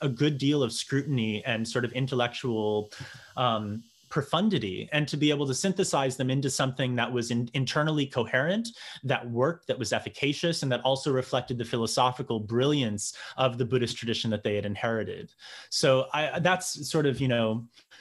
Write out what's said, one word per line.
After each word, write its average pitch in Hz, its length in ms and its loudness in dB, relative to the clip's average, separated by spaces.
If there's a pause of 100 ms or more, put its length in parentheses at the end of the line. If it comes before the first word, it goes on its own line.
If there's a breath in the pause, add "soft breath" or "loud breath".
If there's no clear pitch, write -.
a 147 80 0
good 143 280 2
deal 139 260 2
of 113 100 -2
scrutiny 123 720 -2
and 113 220 -2
sort 123 180 -2
of 107 60 -2
intellectual, 120 1000 -2 (440 loud breath)
um, 110 480 -2 (260)
profundity, 135 840 0
and 151 120 2
to 147 120 -4
be 147 120 4
able 147 160 2
to 131 80 0
synthesize 160 640 0
them 127 140 0
into 135 200 2
something 131 460 0
that 117 160 0
was 120 180 0
in-, 117 240 0
internally 151 520 2
coherent, 143 640 0 (340 loud breath)
that 127 260 0
worked, 131 380 0
that 131 100 0
was 117 140 -2
efficacious, 143 720 0
and 135 80 0
that 120 100 0
also 135 300 2
reflected 127 460 0
the 117 80 -2
philosophical 123 760 0
brilliance 117 760 0 (220 loud breath)
of 131 220 2
the 123 80 0
Buddhist 120 320 0
tradition 113 340 -2
that 104 120 -2
they 104 120 0
had 101 100 0
inherited. 101 680 -4 (360 loud breath)
So 131 440 4
I, 151 260 0
that's - 500 0
sort 156 160 2
of, 123 140 2
you 135 80 2
know, 117 400 2 (340 soft breath)